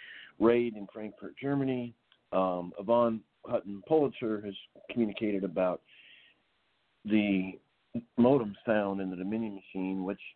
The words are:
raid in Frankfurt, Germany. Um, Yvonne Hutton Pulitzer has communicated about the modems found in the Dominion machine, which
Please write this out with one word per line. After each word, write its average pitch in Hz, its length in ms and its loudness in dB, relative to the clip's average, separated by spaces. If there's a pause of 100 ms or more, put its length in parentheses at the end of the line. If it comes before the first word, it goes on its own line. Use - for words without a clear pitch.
(380)
raid 120 380 4
in 101 160 -12
Frankfurt, 107 480 -12
Germany. 131 540 -2 (360)
Um, 90 480 0
Yvonne 117 420 2 (260)
Hutton 101 420 -4
Pulitzer 120 540 0
has 101 120 -8 (360)
communicated 104 540 0
about 90 360 0 (1300)
the 101 520 2 (640)
modems 120 360 4 (100)
found 101 340 2
in 95 80 -4
the 92 80 -6
Dominion 104 380 -4
machine, 95 500 -4
which 98 160 -6 (160)